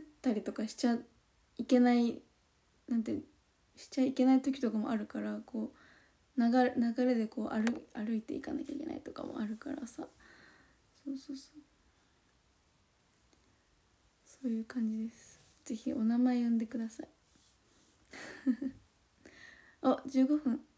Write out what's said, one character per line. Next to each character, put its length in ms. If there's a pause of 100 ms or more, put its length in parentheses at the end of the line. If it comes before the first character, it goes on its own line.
(220)
た 120
り 100
と 80
か 160
し 80
ち 120
ゃ 100 (600)
い 80
け 140
な 140
い、 280 (640)
な 100
ん 60
て、 180 (560)
し 100
ち 140
ゃ 20
い 100
け 120
な 100
い 60
時 180
と 120
か 60
も 120
あ 80
る 80
か 160
ら、 240
こ 280 (640)
う、 40
流 100
れ、 240
流 300
れ 100
で 120
こ 160
う 60
歩 220
い、 100 (120)
歩 220
い 60
て 120
い 80
か 120
な 100
き 80
ゃ 40
い 20
け 80
な 80
い 60
と 120
か 120
も 160
あ 60
る 100
か 160
ら 160
さ。 200 (1000)
そ 80
う 40
そ 160
う 40
そ 200
う。 40 (2750)
そ 240
う 20
い 100
う 40
感 240
じ 160
で 60
す。 280 (240)
ぜ 120
ひ 180
お 60
名 180
前 260
呼 60
ん 80
で 80
く 120
だ 120
さ 140
い。 60 (1040)
<laughs> 600 (1080)
あ、 240
十 200
五 120
分。 240 (160)